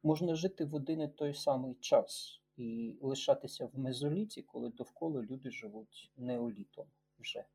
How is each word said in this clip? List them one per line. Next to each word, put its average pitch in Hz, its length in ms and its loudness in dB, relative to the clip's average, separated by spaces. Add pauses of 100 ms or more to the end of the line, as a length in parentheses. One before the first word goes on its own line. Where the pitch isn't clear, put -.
Можна 160 320 4
жити 165 300 0
в 147 100 -4
один 156 260 0
і 147 80 0
той 143 260 -2
самий 131 400 0
час - 640 4 (160)
і 113 440 -4
лишатися 135 720 2
в 131 60 -6
мезоліті, 143 640 0
коли 120 260 -6
довкола 127 540 -4
люди 131 280 -6
живуть 107 640 -12
неолітом 120 720 -4 (320)
вже. - 260 -6 (100)